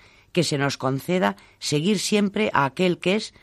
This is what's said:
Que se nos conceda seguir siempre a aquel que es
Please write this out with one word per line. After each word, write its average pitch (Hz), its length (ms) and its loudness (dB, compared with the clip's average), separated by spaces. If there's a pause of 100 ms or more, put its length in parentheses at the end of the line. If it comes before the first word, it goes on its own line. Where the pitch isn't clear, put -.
(320)
Que 170 120 2
se 147 140 -2
nos 139 180 0
conceda 180 600 -2 (220)
seguir 165 400 0
siempre 208 540 0
a 139 120 2
aquel 175 340 0
que 185 180 0
es - 260 -8